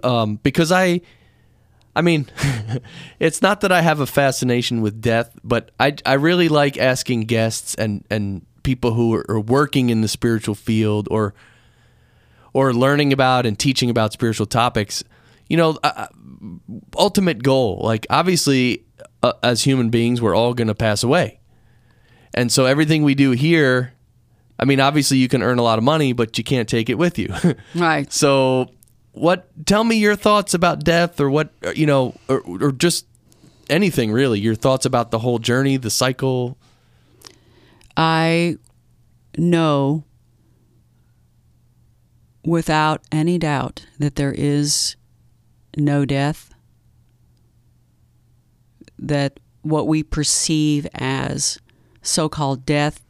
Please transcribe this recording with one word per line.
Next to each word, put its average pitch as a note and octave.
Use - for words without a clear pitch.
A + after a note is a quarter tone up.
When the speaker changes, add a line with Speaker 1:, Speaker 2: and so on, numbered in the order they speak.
Speaker 1:
um, A2+
because D#3
I, F3+
I D#3
mean, E3
<laughs> -
it's D#3
not G3+
that G3
I F3+
have D#3
a C3+
fascination B2
with G#2+
death, A#2
but A2+
I, C#3+
I C3
really E3
like D3
asking B2+
guests A2+
and, G#2+
and G2+
people B2
who A#2
are, -
are A2
working B2+
in A2
the A2
spiritual A2+
field G#2+
or, G#2
or C3+
learning C#3
about B2+
and G#2+
teaching B2+
about A2+
spiritual A2+
topics, A2+
you D#3+
know, D#3+
uh, -
ultimate F3+
goal. C3
Like, A2
obviously, C#3
uh, B2
as A#2+
human B2+
beings, A#2+
we're G#2
all A#2+
gonna A2+
pass G#2+
away. C3+
And A#2+
so C3
everything D3+
we C#3
do C#3
here, B2+
I -
mean, C3+
obviously C#3
you B2+
can B2
earn B2
a A#2+
lot A2+
of A2
money, D3
but A2+
you A#2
can't B2
take A#2
it A#2
with E3+
you. -
<laughs> -
Speaker 2:
Right. D#3+
Speaker 1:
So C3
what, F3+
tell G#3
me A3+
your G#3
thoughts G#3
about E3+
death E3+
or C#3+
what, D3
uh, F#2
you D#3
know, C#3
or, C3
or G2
just D#3+
anything D3
really, A#2+
your A2
thoughts C3
about A#2+
the A2+
whole A#2+
journey, C3
the B2
cycle. B2+
Speaker 2:
I E3
know D#3
without D#3
any D#3+
doubt D3
that D3
there C#3
is D3
no C#3+
death, C#3
that C#3
what D3+
we D#3
perceive D3+
as C3+
so-called C#3+
death D3